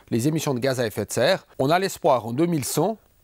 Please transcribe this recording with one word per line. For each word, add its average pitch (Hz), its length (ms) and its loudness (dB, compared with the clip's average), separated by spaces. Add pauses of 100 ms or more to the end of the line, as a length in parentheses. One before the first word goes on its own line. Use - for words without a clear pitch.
(120)
les 117 160 0
émissions 156 260 0
de 120 60 -4
gaz 131 200 0
à 123 60 0
effet 104 200 -4
de - 60 -10
serre, 175 360 2 (100)
on 135 140 2
a 175 80 4
l'espoir 143 480 0
en 117 60 -6
deux 151 120 0
mille 165 200 -2
cent, 190 340 0 (240)